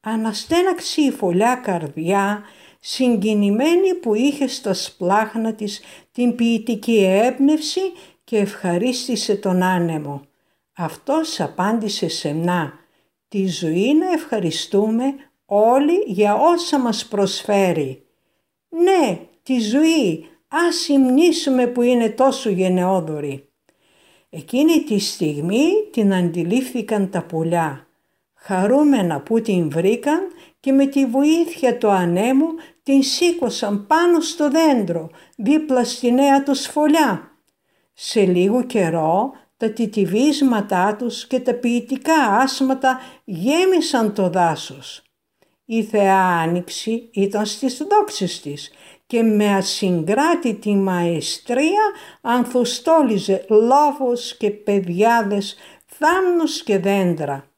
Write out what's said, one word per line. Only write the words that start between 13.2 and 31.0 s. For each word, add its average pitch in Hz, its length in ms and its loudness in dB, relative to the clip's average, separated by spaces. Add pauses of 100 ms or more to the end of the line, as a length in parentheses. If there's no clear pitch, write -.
«Τη 190 180 -2
ζωή 175 460 -2
να 359 180 2
ευχαριστούμε 220 920 -2 (420)
όλοι 269 600 2
για 208 300 0
όσα 311 440 2
μας 233 260 -2
προσφέρει. 190 1000 -2 (680)
Ναι, 330 500 2 (240)
τη 254 160 -2
ζωή, 247 680 0 (220)
ας 339 400 -2
υμνήσουμε 269 800 2
που 247 140 -2
είναι 240 280 2
τόσο 254 400 0
γενναιόδορη». 180 1000 -2 (800)
Εκείνη 302 540 0
τη 208 160 0
στιγμή 180 720 -2 (220)
την 202 220 2
αντιλήφθηκαν 190 960 -2
τα 180 140 -6
πουλιά. 160 640 -4 (460)
Χαρούμενα 202 880 2
που 226 200 0
την 185 280 0
βρήκαν 220 500 0 (400)
και 269 120 -2
με 277 140 4
τη 269 200 0